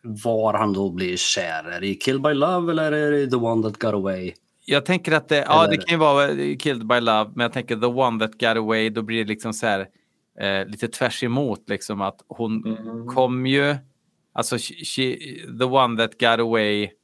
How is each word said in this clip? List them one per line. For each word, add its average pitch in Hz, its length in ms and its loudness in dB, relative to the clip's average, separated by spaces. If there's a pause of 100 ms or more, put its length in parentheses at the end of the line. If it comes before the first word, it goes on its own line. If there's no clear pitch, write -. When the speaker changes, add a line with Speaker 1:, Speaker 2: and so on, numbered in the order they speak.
Speaker 1:
var 110 520 0
han 104 180 2
då 98 180 0
blir 90 260 -4
kär. 82 480 -2
Är 87 160 -8
det 98 60 -6
i 98 80 -2
Kill 131 260 -2
by 147 140 2
Love 170 380 0
eller 156 200 0
är 147 180 2
det 147 80 2
i 135 120 0
The 131 60 2
One 117 260 2
That 107 160 -2
Got 107 160 0
Away? 92 380 -4 (320)
Speaker 2:
Jag 143 220 2
tänker 180 260 0
att 156 160 0
det, 151 80 4
ja, 151 280 6
Speaker 1:
Eller 156 120 2
Speaker 2:
det - 80 -4
kan 170 100 0
ju - 20 0
vara 143 340 4
i 143 260 -2
Killed 127 300 -4
by 120 140 4
Love, 110 340 2
men 120 100 -2
jag 113 80 -2
tänker 120 240 -4
The 113 100 0
One 120 400 0
That 110 140 -8
Got 113 160 2
Away, 110 340 0
då 110 120 -4
blir 113 220 -2
det 104 40 -6
liksom 107 260 -6
så 117 120 -4
här, 98 200 0 (540)
eh, 98 260 -2
lite 104 220 -8
tvärs 117 340 -4
emot, 123 460 -2
liksom, 101 320 -6
att 98 280 -6
hon 110 380 -6
Speaker 3:
Mm. 113 400 -10
Speaker 2:
kom 127 400 0
ju, 143 300 2 (580)
alltså, 117 240 -2
she, - 160 -8 (100)
she, 131 320 -2 (420)
The 127 60 2
One 123 320 4 (120)
That - 120 -12
Got 117 260 4
Away 104 440 0 (140)